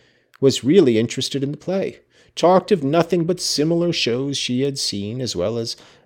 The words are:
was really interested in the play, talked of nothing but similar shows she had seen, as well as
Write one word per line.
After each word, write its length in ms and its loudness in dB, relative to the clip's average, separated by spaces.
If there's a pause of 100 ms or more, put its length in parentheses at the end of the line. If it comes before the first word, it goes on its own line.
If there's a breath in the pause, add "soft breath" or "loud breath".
(400 soft breath)
was 240 2
really 360 6
interested 420 -4
in 80 -4
the 80 -10
play, 440 -6 (340 soft breath)
talked 360 4
of 120 2
nothing 420 2
but 160 -4
similar 500 0
shows 460 -2
she 240 -2
had 160 -2
seen, 420 -6
as 160 -6
well 220 -2
as 180 -6 (300 loud breath)